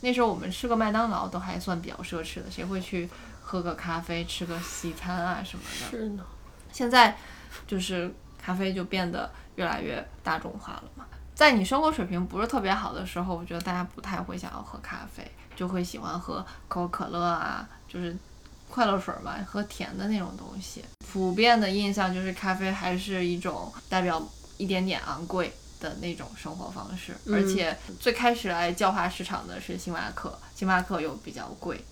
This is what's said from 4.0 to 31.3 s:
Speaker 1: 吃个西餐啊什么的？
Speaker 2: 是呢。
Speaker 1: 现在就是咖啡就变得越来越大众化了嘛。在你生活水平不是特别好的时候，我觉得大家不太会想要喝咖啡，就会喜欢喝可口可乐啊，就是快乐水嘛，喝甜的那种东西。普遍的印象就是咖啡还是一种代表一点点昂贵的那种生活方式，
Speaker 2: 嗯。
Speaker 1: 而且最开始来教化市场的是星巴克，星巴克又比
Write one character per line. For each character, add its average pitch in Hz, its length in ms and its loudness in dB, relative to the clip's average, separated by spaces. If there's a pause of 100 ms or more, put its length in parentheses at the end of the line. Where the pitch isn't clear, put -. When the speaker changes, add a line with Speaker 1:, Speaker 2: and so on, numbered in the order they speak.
Speaker 1:
吃 - 180 -4
个 170 160 -4
西 170 320 -6
餐 180 240 -4
啊 180 260 0
什 180 160 -8
么 - 60 -12
的？ - 340 -6
Speaker 2:
是 220 120 -2
呢。 202 120 -6 (480)
Speaker 1:
现 240 200 0
在 240 260 10 (500)
就 190 140 2
是 180 320 0 (260)
咖 208 160 -2
啡 190 200 2
就 185 100 0
变 185 260 2
得 - 200 -2 (240)
越 185 100 0
来 165 160 2
越 - 260 -4 (160)
大 165 160 0
众 - 200 -6
化 - 160 -10
了 - 100 -10 (100)
嘛。 - 120 -12 (280)
在 302 180 10
你 208 120 8
生 269 160 4
活 311 100 8
水 277 140 2
平 180 220 0
不 175 120 -4
是 214 80 4
特 240 140 2
别 190 120 4
好 - 200 0
的 180 140 -4
时 180 120 -4
候， 180 160 0
我 170 100 -4
觉 175 100 -8
得 170 80 -4
大 180 100 -2
家 180 100 0 (120)
不 - 80 -12
太 190 160 -4
会 180 180 -4
想 180 160 -8
要 - 80 -8
喝 - 220 -10
咖 - 280 -10
啡， - 160 -12 (300)
就 180 100 -4
会 180 160 0
喜 180 160 -4
欢 170 220 -4
喝 175 240 -4 (240)
可 175 120 -2
口 175 80 0
可 - 180 -4
乐 170 180 0
啊， 170 420 0 (220)
就 180 100 -8
是 175 160 -4 (540)
快 247 160 4
乐 196 160 6
水 - 140 -2 (100)
嘛， - 120 -4 (100)
喝 202 160 -2
甜 - 340 -6
的 196 120 -2
那 214 100 2
种 180 180 -4
东 190 240 -10
西。 - 240 -10 (260)
普 185 220 4
遍 226 260 10
的 202 120 4
印 202 220 4
象 190 200 2
就 185 80 0
是 185 140 0
咖 190 200 2
啡 190 160 2
还 185 240 0
是 185 300 0
一 175 140 2
种 - 340 -4 (160)
代 185 140 4
表 165 200 2 (360)
一 202 80 -2
点 185 180 2
点 185 220 0
昂 151 200 -6
贵 180 260 0 (280)
的 156 200 -6
那 170 140 -2
种 120 120 -8 (100)
生 156 180 -8
活 180 160 -8
方 185 260 -8
式， - 160 -8 (120)
Speaker 2:
嗯。 208 100 2
Speaker 1:
而 202 100 8
且 190 320 2 (220)
最 240 140 4
开 240 200 6
始 226 160 0
来 175 240 2
教 190 200 4
化 180 160 2
市 180 160 -4
场 185 220 -4
的 175 140 -8
是 180 160 -6
星 180 160 -6
巴 175 220 -4
克， - 220 -6 (180)
星 190 140 0
巴 185 120 6
克 180 200 0
又 151 160 -2
比 - 160 -12